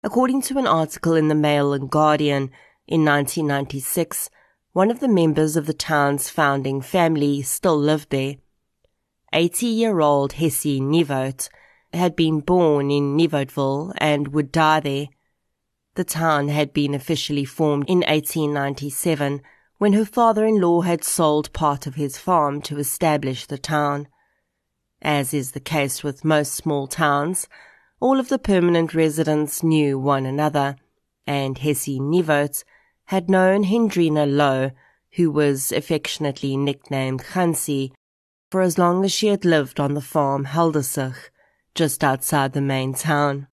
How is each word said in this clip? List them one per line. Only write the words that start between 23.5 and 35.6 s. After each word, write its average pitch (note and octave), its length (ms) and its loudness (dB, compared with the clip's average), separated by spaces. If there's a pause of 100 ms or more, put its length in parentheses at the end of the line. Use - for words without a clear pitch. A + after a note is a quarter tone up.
town. C#3+ 500 -4 (920)
As C#3+ 320 -2
is C3+ 200 -4
the C3+ 80 -10
case C#3+ 420 -4
with C#3+ 220 -8
most D3+ 280 0
small C#3+ 360 -4
towns, D3 580 -2 (540)
all C4+ 180 2
of B3+ 100 -4
the C4+ 120 -2
permanent F3 520 2
residents D3+ 680 0
knew D3+ 380 2
one C3+ 260 0
another, C#3+ 480 -2 (540)
and C3+ 300 -4
Hessie C#3 420 -4
Nieuwoud D3 640 0 (440)
had F#3 200 -2
known F#3+ 360 4
Hendrina F3+ 600 2
Lowe, C3+ 440 2 (420)
who E3 180 2
was C#3+ 420 0